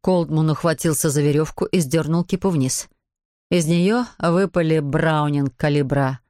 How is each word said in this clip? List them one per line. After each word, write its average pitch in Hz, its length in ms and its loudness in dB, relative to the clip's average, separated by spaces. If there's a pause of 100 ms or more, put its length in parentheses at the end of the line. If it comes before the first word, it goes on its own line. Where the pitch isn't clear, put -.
Колдман 156 500 0
ухватился 160 600 0
за 143 100 0
верёвку 147 460 0
и 180 140 0
сдёрнул 160 440 0
кипу 190 240 -4
вниз. 139 400 -2 (640)
Из 170 160 2
неё 190 400 2 (120)
выпали 170 640 0
браунинг 147 760 0
калибра 139 720 0